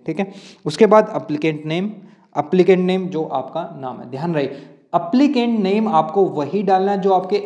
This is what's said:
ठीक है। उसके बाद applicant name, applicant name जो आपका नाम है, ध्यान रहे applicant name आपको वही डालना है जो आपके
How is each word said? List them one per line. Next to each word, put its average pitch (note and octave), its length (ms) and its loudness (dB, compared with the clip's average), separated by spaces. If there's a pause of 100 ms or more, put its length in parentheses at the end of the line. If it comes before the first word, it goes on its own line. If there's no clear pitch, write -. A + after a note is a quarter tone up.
ठीक D#3+ 140 -4
है। F#3+ 100 -4 (360)
उसके G#3 200 4
बाद G#3+ 300 6
applicant D3+ 500 -4
name, F#3 240 -4 (460)
applicant F3+ 500 4
name F#3 220 -2
जो D#3 160 -4
आपका D#3 440 -6 (120)
नाम B2+ 200 -12
है, A#2+ 100 -16
ध्यान D#3 240 -6
रहे C#3+ 100 0 (500)
applicant A#3+ 680 2
name G#3 280 0
आपको F3 380 2
वही D3 380 -4
डालना F#3+ 280 2
है G3 80 -2
जो F#3+ 120 2
आपके F#3 340 0